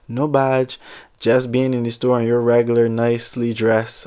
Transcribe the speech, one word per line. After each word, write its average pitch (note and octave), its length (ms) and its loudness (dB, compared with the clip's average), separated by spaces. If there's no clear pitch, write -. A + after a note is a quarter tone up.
no B2+ 200 -4
badge, C3+ 520 0
just B2 320 0
being C3 220 0
in B2 80 -2
the A#2 80 -2
store B2 300 0
in A#2 80 0
your A#2+ 140 2
regular, A#2 460 4
nicely A#2 640 -2
dressed, A2 560 -2